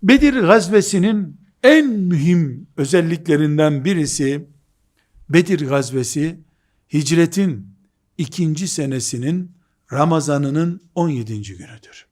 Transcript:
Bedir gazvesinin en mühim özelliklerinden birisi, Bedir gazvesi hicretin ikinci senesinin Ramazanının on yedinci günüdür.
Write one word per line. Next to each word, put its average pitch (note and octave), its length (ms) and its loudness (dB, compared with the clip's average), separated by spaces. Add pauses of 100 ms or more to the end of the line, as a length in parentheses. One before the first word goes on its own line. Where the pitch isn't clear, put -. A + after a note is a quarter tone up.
Bedir C4+ 300 4
gazvesinin G3+ 1080 2 (220)
en D4 260 6
mühim F3 800 0 (100)
özelliklerinden D3+ 1080 0
birisi, D3 640 -4 (800)
Bedir E3 400 2
gazvesi C#3 720 -4 (540)
hicretin E3 800 0 (420)
ikinci D#3+ 500 -4
senesinin C#3 840 -6 (400)
Ramazanının D3+ 920 -2 (140)
on E3+ 140 -2
yedinci G#2+ 480 -8
günüdür. - 540 -20